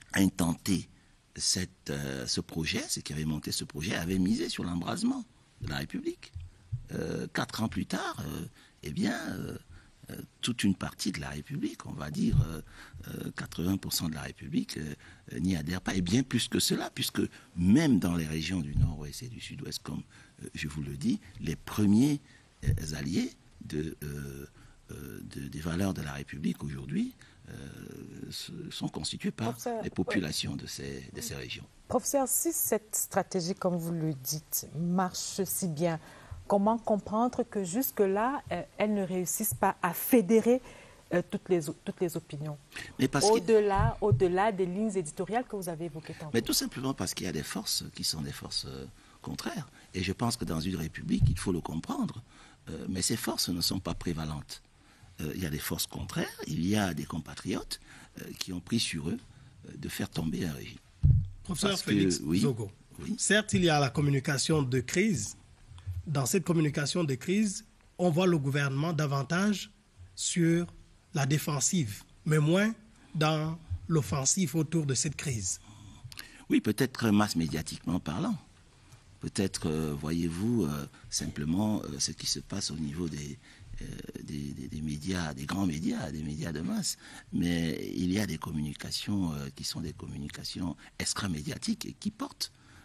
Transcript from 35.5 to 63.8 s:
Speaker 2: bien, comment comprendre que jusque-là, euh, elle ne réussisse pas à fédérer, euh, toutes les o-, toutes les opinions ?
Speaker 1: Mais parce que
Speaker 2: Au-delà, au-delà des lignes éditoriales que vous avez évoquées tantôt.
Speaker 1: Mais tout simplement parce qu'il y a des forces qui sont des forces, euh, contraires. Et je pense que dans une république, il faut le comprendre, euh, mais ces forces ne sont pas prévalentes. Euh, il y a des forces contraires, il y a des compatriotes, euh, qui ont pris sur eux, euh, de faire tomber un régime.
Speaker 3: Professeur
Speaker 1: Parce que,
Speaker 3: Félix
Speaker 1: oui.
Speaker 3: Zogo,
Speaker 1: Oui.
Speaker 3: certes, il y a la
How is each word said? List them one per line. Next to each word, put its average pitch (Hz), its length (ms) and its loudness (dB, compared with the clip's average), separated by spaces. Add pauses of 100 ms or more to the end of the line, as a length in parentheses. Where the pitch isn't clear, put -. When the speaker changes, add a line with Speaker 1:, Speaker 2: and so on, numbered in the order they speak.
Speaker 2:
bien, 160 320 0 (480)
comment 208 300 6
comprendre 220 640 2
que 196 220 -4
jusque-là, 214 760 2 (120)
euh, 175 100 -2 (140)
elle 214 160 2
ne 196 100 2
réussisse 185 500 0
pas - 280 2
à 175 120 2
fédérer, 226 680 6 (520)
euh, - 160 4
toutes - 200 -4
les 170 200 4
o-, 156 140 -4
toutes - 160 -6
les 170 160 0
opinions ? 151 420 -8 (400)
Speaker 1:
Mais - 120 4
parce 143 160 4
que 214 60 10
Speaker 2:
Au-delà, 208 680 6
au-delà 196 540 6
des 185 120 2
lignes 196 300 0
éditoriales 190 480 -2
que 214 140 -8
vous 180 100 -6
avez 170 180 -4
évoquées 156 280 -8
tantôt. 156 200 -10
Speaker 1:
Mais 117 80 4
tout - 120 0
simplement 135 400 0
parce - 200 -4
qu'il - 120 -6
y 90 40 -2
a 78 40 -2
des 78 100 -2
forces - 400 -4 (100)
qui - 120 -6
sont 78 160 -2
des 69 100 -4
forces, - 380 -6
euh, 67 160 -8 (360)
contraires. - 480 -6 (240)
Et 92 80 -2
je 90 120 0
pense 117 240 0
que - 80 -6
dans 82 160 -2
une 90 160 -2
république, 80 500 0
il - 100 4
faut 101 140 0
le 82 80 2
comprendre, 208 640 -4 (460)
euh, 82 180 -10
mais 92 140 -2
ces 117 160 2
forces - 320 -2
ne 87 100 0
sont 95 220 0
pas 87 120 -2
prévalentes. 78 720 -4 (580)
Euh, 78 140 -4
il 92 80 -4
y - 20 0
a 73 60 -2
des 73 80 -2
forces - 260 -2
contraires, - 640 -4
il 82 180 0
y 101 100 4
a 95 200 2
des 73 100 -4
compatriotes, - 720 -6 (400)
euh, - 60 -12 (140)
qui - 120 -6
ont 90 80 -4
pris 117 200 0
sur 78 300 -2
eux, - 100 -2 (480)
euh, - 100 -14
de - 100 -8
faire - 220 -4
tomber 80 340 -2
un 80 100 -2
régime. - 260 -12 (640)
Speaker 3:
Professeur 190 260 0
Speaker 1:
Parce 190 140 0
que, - 80 0
Speaker 3:
Félix 95 320 6
Speaker 1:
oui. 85 160 4
Speaker 3:
Zogo, 113 320 2 (280)
Speaker 1:
Oui. - 200 -4
Speaker 3:
certes, 208 340 4
il 190 100 4
y 170 60 8
a 151 100 6
la 135 120 4